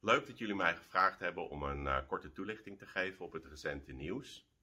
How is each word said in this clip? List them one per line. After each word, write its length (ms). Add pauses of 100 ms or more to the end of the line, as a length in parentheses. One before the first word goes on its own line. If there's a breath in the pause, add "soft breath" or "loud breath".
Leuk 260
dat 120
jullie 160
mij 200
gevraagd 460
hebben 280
om 140
een, 240
eh, 200
korte 260
toelichting 460
te 80
geven 380
op 80
het 120
recente 480
nieuws 580 (120)